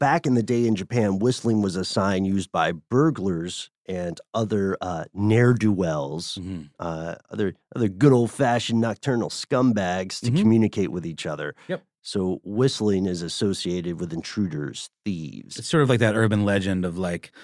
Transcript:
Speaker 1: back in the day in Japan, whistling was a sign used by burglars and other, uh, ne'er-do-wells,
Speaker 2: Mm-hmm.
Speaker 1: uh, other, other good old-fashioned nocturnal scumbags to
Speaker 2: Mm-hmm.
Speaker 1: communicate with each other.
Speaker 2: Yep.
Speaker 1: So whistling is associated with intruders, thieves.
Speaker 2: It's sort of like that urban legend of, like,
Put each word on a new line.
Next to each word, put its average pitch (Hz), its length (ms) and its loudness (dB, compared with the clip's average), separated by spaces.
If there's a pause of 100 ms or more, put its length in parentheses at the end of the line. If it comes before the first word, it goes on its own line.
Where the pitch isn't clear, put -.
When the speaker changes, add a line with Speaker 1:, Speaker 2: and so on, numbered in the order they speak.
Speaker 1:
back 147 260 2
in 131 80 2
the 117 80 4
day 120 240 2
in 110 80 4
Japan, 101 460 0
whistling 117 420 2
was 92 140 -2
a 95 80 -2
sign 98 400 0
used 95 260 -2
by 82 220 0
burglars 92 1000 -2 (160)
and 90 340 -6 (140)
other, 101 460 0
uh, 87 240 -6 (100)
ne'er-do-wells, 98 1300 2
Speaker 2:
Mm-hmm. 90 220 -8 (160)
Speaker 1:
uh, 82 380 -8 (160)
other, 101 220 -2 (200)
other 113 140 0
good 98 240 6
old-fashioned 117 680 2
nocturnal 113 500 -2
scumbags 98 920 0
to - 60 -4
Speaker 2:
Mm-hmm. 120 100 2
Speaker 1:
communicate 110 560 4
with 85 120 -6
each 82 220 -8
other. 76 300 -6 (100)
Speaker 2:
Yep. 175 160 -8 (200)
Speaker 1:
So 92 420 -2
whistling 104 640 2
is 90 140 -2
associated 87 800 -4
with 85 120 -8
intruders, 80 760 -6 (160)
thieves. 82 540 -10
Speaker 2:
It's - 100 -10
sort 160 140 4
of 131 80 4
like 120 80 4
that 110 160 2
urban 104 320 2
legend 95 380 0
of, 87 120 -4
like, 87 360 -6 (120)